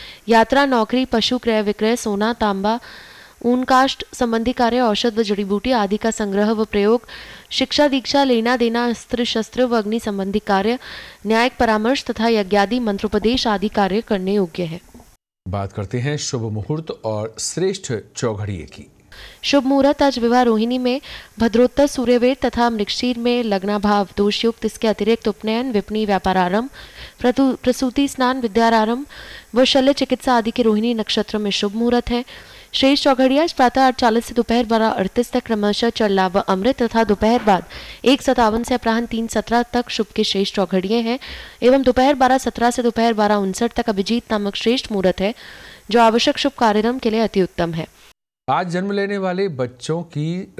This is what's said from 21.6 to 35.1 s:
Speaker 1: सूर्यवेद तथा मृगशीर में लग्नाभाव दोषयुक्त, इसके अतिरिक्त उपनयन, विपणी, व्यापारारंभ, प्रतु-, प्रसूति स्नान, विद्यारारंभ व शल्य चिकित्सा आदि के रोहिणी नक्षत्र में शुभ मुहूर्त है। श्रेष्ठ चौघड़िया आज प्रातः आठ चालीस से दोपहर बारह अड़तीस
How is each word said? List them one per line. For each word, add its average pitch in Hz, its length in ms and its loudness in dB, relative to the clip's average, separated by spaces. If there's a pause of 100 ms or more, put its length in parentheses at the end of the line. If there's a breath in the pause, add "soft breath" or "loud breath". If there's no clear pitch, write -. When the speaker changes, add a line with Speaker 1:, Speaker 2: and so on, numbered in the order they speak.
Speaker 1:
सूर्यवेद 247 580 2
तथा 233 260 0
मृगशीर 233 480 -4
में 240 240 0
लग्नाभाव 202 760 0
दोषयुक्त, 208 480 -2
इसके 220 240 -2
अतिरिक्त 214 400 0
उपनयन, 226 440 -4
विपणी, 208 340 -2
व्यापारारंभ, 190 600 0 (520 loud breath)
प्रतु-, 254 360 2
प्रसूति 254 520 0
स्नान, 262 320 -2
विद्यारारंभ 226 680 2 (480 loud breath)
व 254 100 6
शल्य 269 280 4
चिकित्सा 254 420 0
आदि 226 160 2
के 247 120 -2
रोहिणी 220 320 2
नक्षत्र 214 440 -2
में 208 120 -2
शुभ 196 240 -2
मुहूर्त 240 360 0
है। 240 140 -2 (500 loud breath)
श्रेष्ठ 269 300 4
चौघड़िया 262 380 4
आज 339 100 -2
प्रातः - 340 4
आठ 254 100 2
चालीस 233 300 2
से 233 80 -12
दोपहर 233 300 0
बारह 220 240 2
अड़तीस 220 440 -2